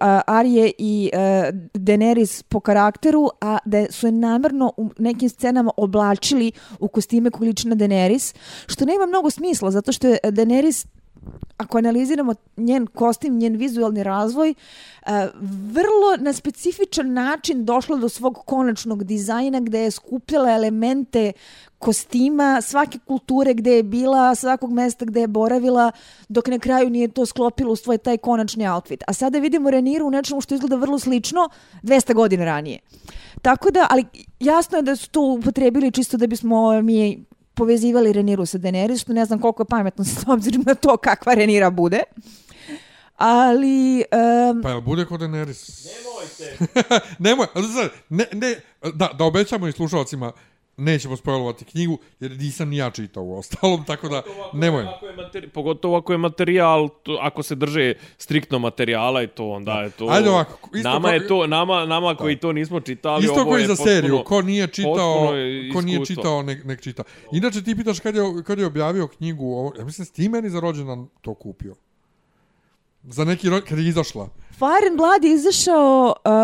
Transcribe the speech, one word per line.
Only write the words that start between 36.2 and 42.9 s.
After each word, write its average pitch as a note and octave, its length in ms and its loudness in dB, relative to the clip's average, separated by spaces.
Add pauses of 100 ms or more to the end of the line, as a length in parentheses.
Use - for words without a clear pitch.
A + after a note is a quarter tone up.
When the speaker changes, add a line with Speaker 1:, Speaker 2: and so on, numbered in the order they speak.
Speaker 1:
bismo A3+ 560 2
mi A3 420 0 (320)
povezivali A#3 540 4
Rhaenyru G3+ 360 0
sa F#3+ 120 -6
Daenerys, F#3+ 400 -2
što - 140 -8
ne A3+ 120 0
znam G#3+ 160 -2
koliko A3+ 220 0
je G#3 40 -6
pametno G3+ 420 -2
<laughs> - 40 -6
s - 160 -8
obzirom A#3+ 360 2
na C4 100 4
to C4+ 220 4
kakva A#3+ 380 2
Rhaenyra G#3 360 4
bude. F3+ 300 2 (1160)